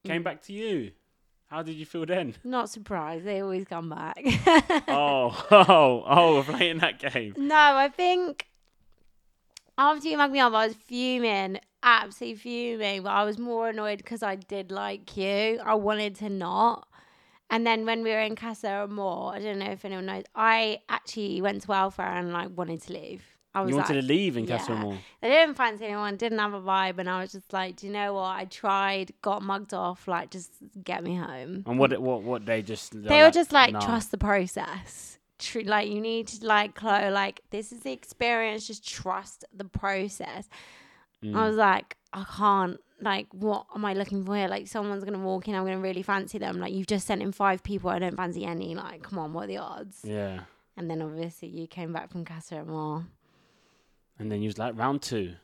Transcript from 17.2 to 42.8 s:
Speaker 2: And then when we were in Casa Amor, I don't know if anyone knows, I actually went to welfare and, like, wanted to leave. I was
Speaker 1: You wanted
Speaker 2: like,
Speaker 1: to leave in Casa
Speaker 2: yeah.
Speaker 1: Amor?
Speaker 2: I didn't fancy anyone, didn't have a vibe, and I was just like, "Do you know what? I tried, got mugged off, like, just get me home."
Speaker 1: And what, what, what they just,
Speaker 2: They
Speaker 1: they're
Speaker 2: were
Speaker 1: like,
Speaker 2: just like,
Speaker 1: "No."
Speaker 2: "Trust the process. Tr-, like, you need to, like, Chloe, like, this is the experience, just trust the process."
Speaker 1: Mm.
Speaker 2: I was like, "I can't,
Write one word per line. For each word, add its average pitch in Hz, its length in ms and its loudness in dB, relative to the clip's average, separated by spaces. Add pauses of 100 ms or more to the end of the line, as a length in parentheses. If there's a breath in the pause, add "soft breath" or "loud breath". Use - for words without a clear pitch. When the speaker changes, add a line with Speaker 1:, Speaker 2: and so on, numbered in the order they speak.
Speaker 2:
And 226 160 0
then 226 200 2
when 226 160 0
we 220 80 0
were 220 100 2
in 220 160 -2
Casa 226 320 -8
Amor, 202 680 -4
I 202 60 -8
don't 208 180 -6
know 196 120 -6
if 196 140 -10
anyone 190 220 -8
knows, 190 180 -6 (100)
I 226 440 4 (100)
actually 196 540 -4
went 202 200 -2
to - 60 -12
welfare 190 380 0
and, 175 260 -4
like, 175 240 -6
wanted 165 260 -6
to - 120 -14
leave. 180 280 -14 (320)
I 196 60 0
was 190 100 0
Speaker 1:
You 135 60 2
wanted 143 200 0
Speaker 2:
like, 135 80 0
Speaker 1:
to 127 40 -2
leave 165 300 2
in 113 80 -2
Casa 117 260 -2
Speaker 2:
yeah. 110 80 -2
Speaker 1:
Amor? 101 180 -4 (240 soft breath)
Speaker 2:
I 202 60 -2
didn't 294 280 4
fancy 220 280 -4
anyone, 208 320 -6
didn't 220 220 -2
have 208 160 -2
a 196 80 -10
vibe, 190 360 0
and 180 120 -4
I 185 100 -4
was 190 120 -10
just 190 200 -16
like, 185 240 -4
"Do 202 100 -16
you 196 60 -8
know 202 220 -2
what? 190 220 -4
I 190 100 -8
tried, 196 720 -2
got 202 220 -2
mugged 196 320 -6
off, 180 340 -6
like, 175 220 -4
just 180 200 -16 (320)
get 175 220 -6
me 180 120 -4
home." 170 500 -8
Speaker 1:
And 120 120 0
what, 131 220 6
what, 127 220 -2
what 113 240 -4
they 113 160 0
just, 104 300 -10
Speaker 2:
They 110 160 -12
Speaker 1:
they're 294 100 6
Speaker 2:
were 302 60 12
Speaker 1:
like, 320 100 10
Speaker 2:
just 330 180 2
like, 254 220 6
Speaker 1:
"No." 214 60 0
Speaker 2:
"Trust 220 320 0
the 208 60 -4
process. - 1000 -4 (200)
Tr-, - 280 -6
like, 208 240 0
you 208 100 -4
need 226 280 -4
to, 220 180 -10
like, 208 280 2
Chloe, 202 360 0
like, 196 400 -2
this 208 220 -8
is 240 80 -18
the 269 120 -8
experience, 226 720 -2
just - 220 -12
trust - 560 -8 (100)
the 196 120 -12
process." 196 840 -6 (760 loud breath)
Speaker 1:
Mm. 107 140 -4
Speaker 2:
I 220 100 2
was 220 100 0
like, 202 420 2 (160)
"I 196 100 -10
can't, 196 560 2 (220)